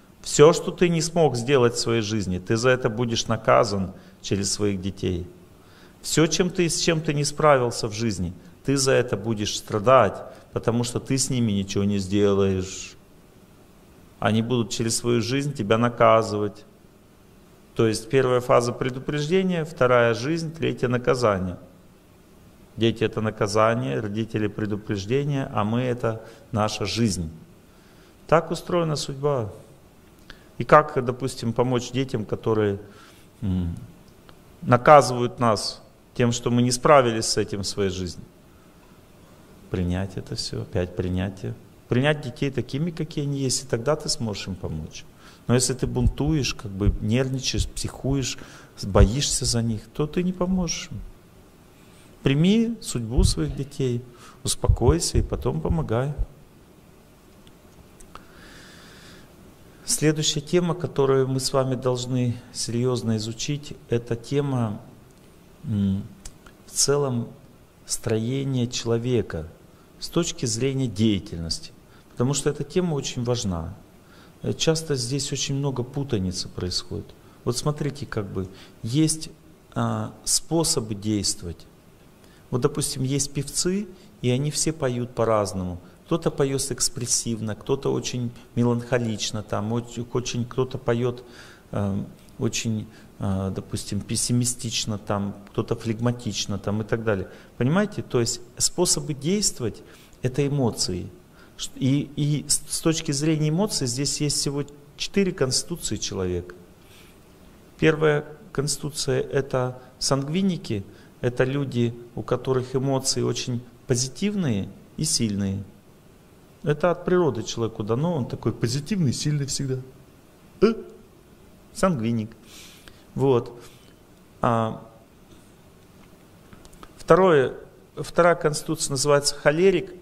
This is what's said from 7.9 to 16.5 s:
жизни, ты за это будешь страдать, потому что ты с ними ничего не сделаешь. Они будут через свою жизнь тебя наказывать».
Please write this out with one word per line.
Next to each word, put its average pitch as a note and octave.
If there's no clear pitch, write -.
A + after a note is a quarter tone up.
жизни, G2+
ты C3+
за C3+
это B2
будешь G#2
страдать, A2
потому A#2
что A#2+
ты C3+
с B2+
ними A#2+
ничего G2
не G2+
сделаешь. G2
Они G#2+
будут A#2
через A2+
свою A#2+
жизнь C#3
тебя A2
наказывать». A2+